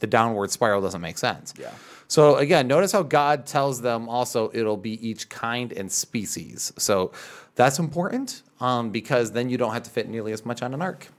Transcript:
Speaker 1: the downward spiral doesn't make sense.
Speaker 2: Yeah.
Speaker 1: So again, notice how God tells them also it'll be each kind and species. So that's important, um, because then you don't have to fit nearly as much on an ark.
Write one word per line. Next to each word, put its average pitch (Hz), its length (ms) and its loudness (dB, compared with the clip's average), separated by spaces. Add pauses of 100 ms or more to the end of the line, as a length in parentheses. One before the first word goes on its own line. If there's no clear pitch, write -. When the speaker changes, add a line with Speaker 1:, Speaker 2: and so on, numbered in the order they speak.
Speaker 1:
the 110 80 -2
downward 113 440 2
spiral 104 300 2
doesn't 92 200 -4
make 85 160 -8
sense. 87 420 -4
Speaker 2:
Yeah. 60 120 -12 (360)
Speaker 1:
So 147 300 8
again, 143 300 4
notice 175 260 4
how 196 100 2
God 143 420 2
tells 139 360 0
them 117 260 -2
also 117 460 0
it'll 110 240 0
be 110 300 -8
each 110 220 -8
kind 117 440 -6
and 95 180 -8
species. - 840 -6
So 92 340 2 (440)
that's 135 240 6
important, 175 640 -4 (180)
um, 123 300 0
because 117 420 0
then 123 160 -2
you 123 80 0
don't 117 160 -2
have 117 100 -6
to - 60 -16
fit 113 200 -4
nearly 110 220 -6
as 104 140 -8
much 120 180 -6
on 127 100 -6
an 143 80 -6
ark. - 380 -8